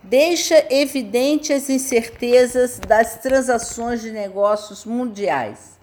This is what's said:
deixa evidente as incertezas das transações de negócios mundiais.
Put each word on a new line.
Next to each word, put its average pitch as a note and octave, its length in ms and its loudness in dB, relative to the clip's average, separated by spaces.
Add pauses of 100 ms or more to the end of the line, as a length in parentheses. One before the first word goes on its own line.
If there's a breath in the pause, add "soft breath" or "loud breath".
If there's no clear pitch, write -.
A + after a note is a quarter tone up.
deixa D#4 640 2
evidente C4+ 800 0
as C#4 160 -2
incertezas B3 1080 0
das A3 400 2
transações A#3+ 840 -2
de A3+ 80 -10
negócios G3+ 760 -2
mundiais. G3 960 -6